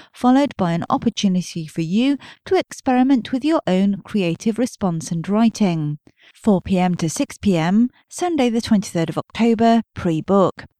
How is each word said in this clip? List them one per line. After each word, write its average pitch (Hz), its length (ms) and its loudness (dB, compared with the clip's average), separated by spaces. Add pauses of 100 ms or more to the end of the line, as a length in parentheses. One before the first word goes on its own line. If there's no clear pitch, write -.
(120)
followed 262 460 2
by 170 140 0
an 170 180 -2
opportunity 180 800 -2
for 165 140 -6
you 240 360 0 (280)
to 381 100 2
experiment 262 760 0
with 262 140 -2
your 311 240 2
own 190 340 0
creative 190 560 -2
response 180 540 -4
and 170 160 -6
writing. 185 680 0 (360)
Four 196 260 0
P 190 180 -2
M 180 180 0
to 165 120 -2
six - 300 -6
P 190 180 0
M, 190 340 2 (180)
Sunday 302 420 -2
the 226 100 -2
twenty-third 185 480 0
of 160 100 -8
October, 226 640 2 (120)
pre-book. 175 680 0 (160)